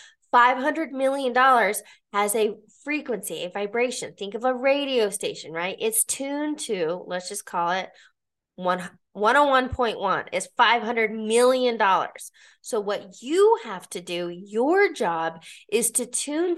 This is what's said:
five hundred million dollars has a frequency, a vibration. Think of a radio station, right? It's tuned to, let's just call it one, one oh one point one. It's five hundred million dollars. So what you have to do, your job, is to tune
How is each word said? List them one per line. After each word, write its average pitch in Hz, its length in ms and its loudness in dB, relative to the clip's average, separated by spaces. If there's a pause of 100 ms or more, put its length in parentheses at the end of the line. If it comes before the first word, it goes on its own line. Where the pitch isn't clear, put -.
(320)
five 247 260 6
hundred 302 320 -2
million 269 420 0
dollars 247 500 4 (300)
has 208 220 0
a 220 200 0 (280)
frequency, 220 600 -6
a 175 60 -8
vibration. 208 640 -4
Think 202 200 -10
of 226 100 -6
a 254 80 2
radio 262 560 0
station, - 440 -8
right? 175 260 -6
It's 220 240 0
tuned 294 580 -4
to, 180 460 -4
let's 180 220 -8
just 202 180 -10
call 170 240 -2
it 185 180 -2 (680)
one, 180 260 -2 (300)
one 214 240 2
oh 294 100 6
one 262 220 2
point 233 320 -2
one. 180 320 -2
It's 180 240 -4
five 233 260 4
hundred 220 300 -2
million 233 640 2
dollars. 190 560 0 (280)
So 226 200 -6
what 196 420 -8
you 392 400 4
have 190 280 -12
to 185 100 -10
do, 175 280 -6
your 233 640 0
job, 170 520 -2 (260)
is 226 220 0
to 247 140 -2
tune 320 520 -2